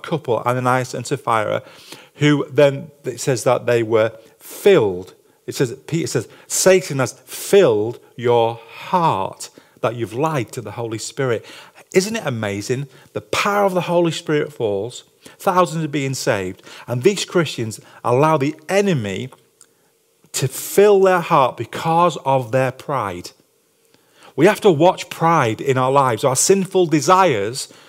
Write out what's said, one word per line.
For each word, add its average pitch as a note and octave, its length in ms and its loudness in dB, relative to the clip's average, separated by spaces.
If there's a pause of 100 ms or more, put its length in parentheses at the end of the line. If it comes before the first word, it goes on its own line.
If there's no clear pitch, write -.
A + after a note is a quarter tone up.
couple, C3+ 300 -2
Ananias B2 540 -2
and B2+ 120 -8
Sapphira, A2 580 -2 (520)
who D3 340 2
then, C#3 420 2 (140)
it B2 140 -8
says C3 240 -2
that B2 220 0
they A#2+ 180 2
were A2 280 2 (260)
filled. G#2 760 0 (320)
It A#2+ 80 -8
says, B2 200 -2 (120)
Peter D#3 200 -4
says, A2+ 200 -4 (200)
"Satan F#3 520 2
has B2+ 140 -2 (120)
filled A#2+ 760 2 (160)
your A#2 440 0 (300)
heart, D3 600 -2 (320)
that A#2+ 140 -4
you've A#2 180 -8
lied C#3 380 -4
to B2 100 -12
the G#2+ 200 -12
Holy A2+ 180 -8
Spirit." B2 440 -4 (500)
Isn't F#3+ 220 0
it A3 100 -8
amazing? A2+ 600 -6 (260)
The - 80 -8
power G3+ 440 -2
of F#3+ 80 0
the F3+ 200 2
Holy E3+ 180 2
Spirit D3+ 420 -2
falls, G#2 500 -4 (340)
thousands E3+ 460 0
are D3+ 160 -4
being C3+ 140 -4
saved, G2 480 -2 (260)
and B2 160 -4
these G3 220 2
Christians B2+ 560 -4 (220)
allow D3 340 2
the C#3+ 180 -2 (140)
enemy C3 600 -2 (1040)
to - 140 -4
fill G3+ 540 2
their F#3 180 4
heart D3 380 0
because E3 680 -2
of C3 280 -2
their C3 200 0
pride. G2+ 600 -8 (1040)
We C#3+ 100 4
have G3+ 160 2
to G#3 100 6
watch E3+ 380 2
pride D3+ 500 0
in C3+ 180 0
our C3 140 2
lives. C3 320 2
Our C3+ 140 2
sinful F#3+ 500 2
desires C#3+ 800 2 (220)